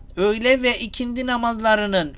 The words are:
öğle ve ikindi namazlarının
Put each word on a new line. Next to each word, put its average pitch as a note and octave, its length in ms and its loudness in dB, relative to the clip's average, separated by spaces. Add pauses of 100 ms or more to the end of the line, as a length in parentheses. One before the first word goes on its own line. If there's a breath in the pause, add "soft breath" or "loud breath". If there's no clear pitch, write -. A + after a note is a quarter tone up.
(160)
öğle A3+ 460 2
ve A#3+ 180 0
ikindi A#3+ 460 -6
namazlarının A3 920 0